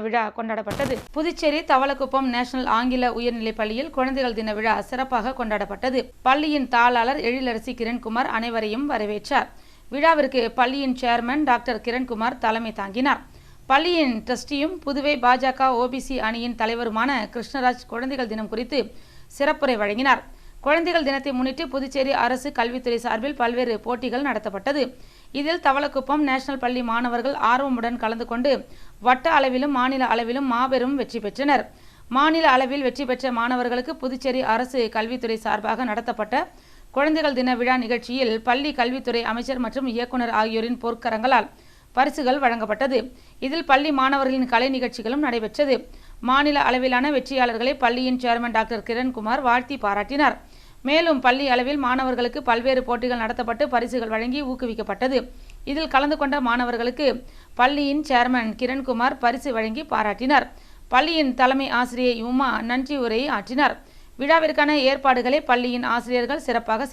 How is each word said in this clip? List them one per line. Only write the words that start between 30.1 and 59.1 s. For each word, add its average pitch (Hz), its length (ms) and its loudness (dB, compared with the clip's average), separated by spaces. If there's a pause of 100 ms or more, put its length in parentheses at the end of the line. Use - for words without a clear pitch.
அளவிலும் 240 400 0
மாபெரும் 254 480 0
வெற்றி 226 240 -6
பெற்றனர். 247 380 2 (540)
மாநில 320 280 4 (100)
அளவில் 262 320 0
வெற்றி 254 240 -4
பெற்ற 254 280 -2
மாணவர்களுக்கு 247 640 -2
புதுச்சேரி 254 400 -2 (120)
அரசு 254 260 -2 (160)
கல்வித்துறை 226 480 -2
சார்பாக 220 460 -4
நடத்தப்பட்ட 226 520 -4 (540)
குழந்தைகள் 302 420 2
தின 254 220 0
விழா 254 240 2
நிகழ்ச்சியில் 240 500 -2 (140)
பள்ளி 277 320 0
கல்வித்துறை 233 500 -2
அமைச்சர் 247 360 -4
மற்றும் 262 280 -4
இயக்குனர் 240 460 -2
ஆகியோரின் 226 420 -2
பொற்கரங்களால் 233 640 2 (480)
பரிசுகள் 277 460 2
வழங்கப்பட்டது. 233 540 0 (480)
இதில் 311 240 -4
பள்ளி 285 200 4 (100)
மாணவர்களின் 262 520 0
கலை 240 240 4
நிகழ்ச்சிகளும் 247 500 -2
நடைபெற்றது. 240 500 0 (520)
மாநில 285 300 4 (100)
அளவிலான 254 480 2
வெற்றியாளர்களை 254 580 0 (100)
பள்ளியின் 254 400 0
சேர்மன் 233 340 0
டாக்டர் 220 300 0
கிரண்குமார் 254 600 -2
வாழ்த்தி 247 360 2
பாராட்டினார். 208 520 2 (520)
மேலும் 311 380 4
பள்ளி 262 280 4
அளவில் 269 320 0
மாணவர்களுக்கு 254 540 0 (100)
பல்வேறு 247 380 2
போட்டிகள் 240 360 -2
நடத்தப்பட்டு 233 400 -4 (100)
பரிசுகள் 226 420 -2
வழங்கி 247 260 -2 (100)
ஊக்குவிக்கப்பட்டது. 226 680 -2 (520)
இதில் 294 220 -2
கலந்து 285 280 4
கொண்ட 277 140 0 (120)
மாணவர்களுக்கு 240 600 0 (520)
பள்ளியின் 285 500 2
சேர்மன் 240 420 2 (100)
கிரண்குமார் 254 600 0